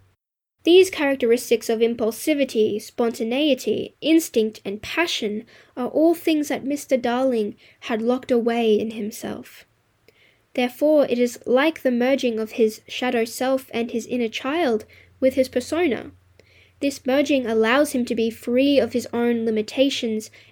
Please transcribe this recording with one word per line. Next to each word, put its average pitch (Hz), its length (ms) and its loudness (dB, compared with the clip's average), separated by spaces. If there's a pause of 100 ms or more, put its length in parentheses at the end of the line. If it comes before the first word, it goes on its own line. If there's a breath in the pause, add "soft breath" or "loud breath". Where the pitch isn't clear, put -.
(640)
These 370 280 8
characteristics 247 760 0
of 220 100 0
impulsivity, 233 1000 0
spontaneity, 240 1200 -2
instinct, 262 640 0
and 202 180 -8
passion 226 640 -4 (300 soft breath)
are 247 120 -6
all 320 260 4
things 311 360 -2
that 269 140 -4
Mister 277 340 -2
Darling 240 580 -2 (260 soft breath)
had 220 200 -4
locked 247 280 -6
away 233 500 2
in 220 120 -4
himself. - 720 -10 (880 soft breath)
Therefore, 285 560 2
it 240 80 0
is 240 300 0
like 285 340 2
the 262 100 0
merging 247 460 0
of 220 140 -6
his 220 360 0
shadow 247 380 -2
self 262 480 -4
and 240 160 -4
his 226 160 -6
inner 240 240 -2
child 269 560 -2 (340 soft breath)
with 262 140 2
his 262 160 2
persona. 294 600 -2 (680 soft breath)
This - 260 -4
merging 269 400 2
allows 226 480 2
him 247 120 0
to 240 100 -4
be 226 140 0
free 262 500 2
of 233 140 0
his 233 200 -2
own 240 320 0
limitations 226 840 -2 (220 soft breath)